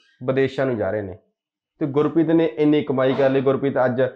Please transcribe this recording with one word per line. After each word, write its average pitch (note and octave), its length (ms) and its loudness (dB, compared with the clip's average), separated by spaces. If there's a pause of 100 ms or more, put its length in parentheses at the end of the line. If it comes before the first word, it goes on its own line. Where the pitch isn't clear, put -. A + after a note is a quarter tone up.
(260)
ਵਿਦੇਸ਼ਾਂ C3+ 400 0
ਨੂੰ B2+ 100 -2
ਜਾ G2+ 140 -2
ਰਹੇ G#2+ 120 -4
ਨੇ, F#2+ 160 -12 (600)
ਤੇ D#3+ 80 -4
ਗੁਰਪ੍ਰੀਤ D3 400 0
ਨੇ E3 300 2
ਇੰਨੀ D3+ 260 2
ਕਮਾਈ C3 320 0
ਕਰ C3+ 160 2
ਲਈ। C3+ 100 0
ਗੁਰਪ੍ਰੀਤ C3+ 340 0 (100)
ਅੱਜ B2 180 0 (140)